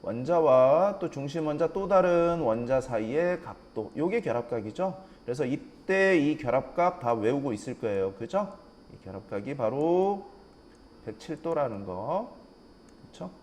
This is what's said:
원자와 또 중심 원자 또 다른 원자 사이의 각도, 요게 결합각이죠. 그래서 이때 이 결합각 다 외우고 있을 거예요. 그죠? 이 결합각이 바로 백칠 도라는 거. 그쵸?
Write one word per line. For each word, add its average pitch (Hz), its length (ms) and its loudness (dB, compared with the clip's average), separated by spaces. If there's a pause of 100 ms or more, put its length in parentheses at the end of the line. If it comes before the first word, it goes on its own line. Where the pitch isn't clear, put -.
원자와 143 960 4
또 170 100 -4
중심 147 380 -4
원자 160 260 0
또 196 140 -4
다른 175 540 4
원자 120 400 2
사이의 127 640 -2
각도, - 540 -10
요게 185 260 0
결합각이죠. 120 760 -4 (240)
그래서 131 200 -2
이때 185 760 2
이 147 180 2
결합각 135 640 0
다 120 160 0
외우고 127 380 0
있을 120 260 -8
거예요. 98 360 -2
그죠? 190 400 -4 (380)
이 - 120 -20
결합각이 101 520 -8
바로 170 680 0 (800)
백칠 147 380 -12
도라는 143 440 -4
거. 120 480 -6 (720)
그쵸? - 240 -14 (120)